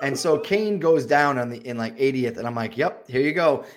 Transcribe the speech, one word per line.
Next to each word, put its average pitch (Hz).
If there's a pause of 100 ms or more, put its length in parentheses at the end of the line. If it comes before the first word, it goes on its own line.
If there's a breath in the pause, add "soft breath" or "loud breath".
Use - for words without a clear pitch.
and 135
so 156
Kane 208
goes 160
down 143
on 120
the, 120 (100)
in, 120
like, 113
eightieth, 131
and 113
I'm 120
like, 113
"Yep, -
here 127
you 151
go. 160 (120 loud breath)